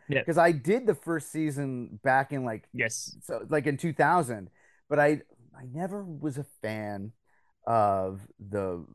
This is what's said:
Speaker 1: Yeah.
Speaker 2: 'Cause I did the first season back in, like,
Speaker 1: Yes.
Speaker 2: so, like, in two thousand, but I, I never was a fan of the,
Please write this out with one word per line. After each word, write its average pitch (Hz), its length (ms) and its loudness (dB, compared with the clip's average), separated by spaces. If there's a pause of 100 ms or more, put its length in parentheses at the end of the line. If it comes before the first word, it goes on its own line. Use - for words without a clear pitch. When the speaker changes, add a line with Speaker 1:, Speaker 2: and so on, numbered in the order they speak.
Speaker 1:
Yeah. 135 140 0
Speaker 2:
'Cause 160 140 0
I 170 140 6
did 180 340 0
the 208 80 4
first 160 380 -4
season 135 720 -4
back 135 300 2
in, 131 120 -4
like, 110 260 -6
Speaker 1:
Yes. 113 500 -4
Speaker 2:
so, 117 280 -8
like, 151 160 2
in 143 120 0
two 165 160 -2
thousand, 139 580 2 (380)
but 147 100 4
I, 147 240 4 (340)
I 131 140 -18
never 185 320 -6
was 151 340 -8
a 143 80 -6 (160)
fan 107 520 -6 (520)
of 98 600 2 (120)
the, 95 560 -4